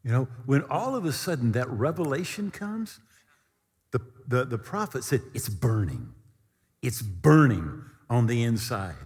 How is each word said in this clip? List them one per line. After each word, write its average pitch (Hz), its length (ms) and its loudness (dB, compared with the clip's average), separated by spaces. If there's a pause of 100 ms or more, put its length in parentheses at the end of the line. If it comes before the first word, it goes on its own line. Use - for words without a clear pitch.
You 117 80 -2
know, 127 160 2 (180)
when 139 180 4
all 233 320 -2
of 202 100 -2
a 151 60 0
sudden 123 420 0
that 123 160 0
revelation 160 800 -2
comes, 214 480 -8 (920)
the, 127 80 0 (280)
the, 127 180 4
the 117 120 -4
prophet 185 460 -4
said, - 180 2 (120)
"It's 110 160 -6
burning. 98 640 -2 (680)
It's 120 200 -4
burning 107 840 4 (260)
on 120 180 4
the 117 160 2
inside." 107 520 -2 (100)